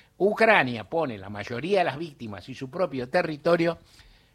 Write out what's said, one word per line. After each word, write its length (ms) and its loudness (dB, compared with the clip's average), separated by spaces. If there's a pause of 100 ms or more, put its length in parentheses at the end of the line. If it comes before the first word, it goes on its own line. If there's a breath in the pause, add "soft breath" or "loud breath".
(180 soft breath)
Ucrania 720 4
pone 300 -2
la 100 -14
mayoría 500 -2
de 60 2
las 140 -4
víctimas 500 -12
y 60 -14
su 160 -10
propio 380 -4
territorio, 680 2 (580 soft breath)